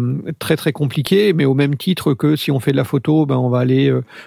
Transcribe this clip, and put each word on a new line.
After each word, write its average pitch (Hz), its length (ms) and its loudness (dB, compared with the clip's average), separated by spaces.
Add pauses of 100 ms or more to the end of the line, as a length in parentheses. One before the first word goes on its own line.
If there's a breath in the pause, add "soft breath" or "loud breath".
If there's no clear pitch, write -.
(380)
très, - 160 -2
très 147 180 -2
compliqués, 180 600 0
mais 143 120 0
au 135 100 2
même 143 220 2
titre 165 380 -2
que 151 220 0
si - 160 -2
on 135 80 0
fait 143 100 -2
de 135 60 2
la 135 80 0
photo, 151 420 0
ben, 135 100 0
on 127 120 0
va 123 100 0
aller, 131 320 2
euh, 127 140 0 (220 loud breath)